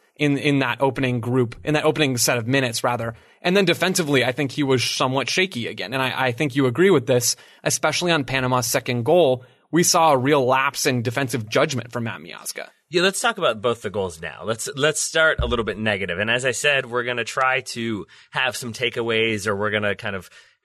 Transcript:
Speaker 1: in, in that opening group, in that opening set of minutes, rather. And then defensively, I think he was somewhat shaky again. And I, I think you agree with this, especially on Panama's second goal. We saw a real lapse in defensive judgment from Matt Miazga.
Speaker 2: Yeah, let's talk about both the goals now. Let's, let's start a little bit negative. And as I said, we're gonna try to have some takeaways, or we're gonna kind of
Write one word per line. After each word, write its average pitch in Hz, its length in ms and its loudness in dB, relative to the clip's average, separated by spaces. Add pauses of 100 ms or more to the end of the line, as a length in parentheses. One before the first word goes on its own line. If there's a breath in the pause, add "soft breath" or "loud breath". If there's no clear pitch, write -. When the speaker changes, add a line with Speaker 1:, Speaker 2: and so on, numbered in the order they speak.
(160)
Speaker 1:
in, 143 240 2
in 143 200 2
that 123 220 -2
opening 127 380 0
group, 120 440 0
in 151 120 0
that 147 100 0
opening 139 320 2
set 123 220 2
of 113 80 -4
minutes, 127 360 0
rather. 117 300 -2 (300 soft breath)
And 180 120 2
then 202 100 6
defensively, 160 600 2
I 131 60 2
think 135 200 -4
he 147 120 -2
was 131 200 2
somewhat 131 460 0
shaky 185 380 -2
again. 98 260 -8
And 131 80 -2
I, 131 280 0
I - 20 2
think 127 240 -4
you 139 100 4
agree 139 240 4
with 139 160 4
this, 123 300 2 (280 loud breath)
especially 156 480 0
on 151 120 2
Panama's 127 420 0
second 123 380 -2
goal. 139 420 4 (260 soft breath)
We 170 120 4
saw 165 300 6
a 135 40 6
real 139 300 2
lapse 135 400 0
in 123 160 0
defensive 120 440 -4
judgment 139 440 0
from 117 140 -6
Matt 95 160 -10
Miazga. - 480 -12 (200)
Speaker 2:
Yeah, 170 120 0
let's 190 180 0
talk 233 180 -2
about 120 240 0
both 117 200 0
the 107 80 -8
goals 90 320 -4
now. 80 240 -12
Let's, 107 320 -4
let's 147 240 0
start 160 400 0
a 123 40 0
little 117 200 -2
bit 98 120 -4
negative. 98 420 -2
And 107 120 -2
as 123 140 0
I 131 60 2
said, 135 340 0
we're 120 180 -4
gonna 120 220 -4
try 131 360 0
to 117 460 -6 (240 loud breath)
have 131 240 -2
some 120 160 -10
takeaways, 113 720 -2
or 104 120 0
we're 104 140 -2
gonna 104 220 0
kind 98 220 -6
of 90 140 -12 (360 soft breath)